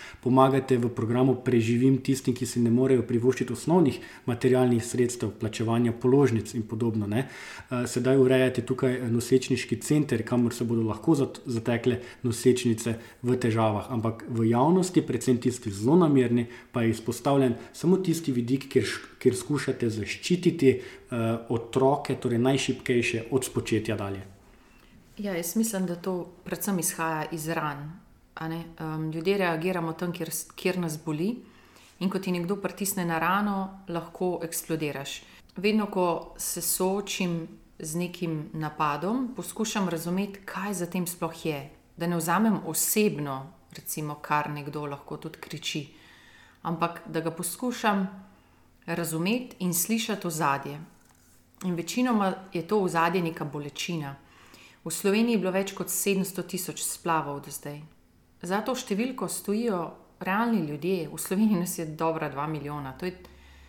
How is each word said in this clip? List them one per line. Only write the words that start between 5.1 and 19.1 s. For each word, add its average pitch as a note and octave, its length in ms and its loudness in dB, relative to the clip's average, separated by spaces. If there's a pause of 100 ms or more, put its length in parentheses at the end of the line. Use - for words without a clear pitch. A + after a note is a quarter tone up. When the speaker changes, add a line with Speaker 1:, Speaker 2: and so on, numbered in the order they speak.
Speaker 1:
plačevanja A#2 600 0
položnic B2 600 4
in A#2 100 -2
podobno, A2 440 -2
ne. A2+ 200 0 (440)
Eh, B2 160 -2
sedaj C3 300 4
urejate B2+ 440 6
tukaj, B2+ 320 0
eh, B2+ 160 -4
nosečniški A#2+ 680 2
center, C#3+ 460 2
kamor A#2+ 300 2
se - 100 -4
bodo A2+ 200 2
lahko A2+ 320 2
zat-, C3+ 280 0
zatekle A#2 560 0 (220)
nosečnice A#2+ 720 2 (260)
v B2 160 2
težavah, A2 520 2
ampak A2+ 400 -2
v A2+ 180 0
javnosti, D#3 560 4
predvsem B2 380 0
tisti B2 320 -2
zlonamerni, B2 720 4 (240)
pa B2 120 -2
je A2+ 100 4
izpostavljen B2 640 2 (160)
samo F3+ 260 4
tisti E3 340 0
vidik, B2 380 0
kjer A#2 160 4
š-, - 340 -8